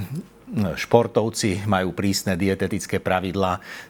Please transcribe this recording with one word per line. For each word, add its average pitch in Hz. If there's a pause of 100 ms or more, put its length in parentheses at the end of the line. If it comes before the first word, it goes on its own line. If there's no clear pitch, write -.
(760)
športovci 110
majú 95
prísne 98
dietetické 95
pravidlá. 92 (340)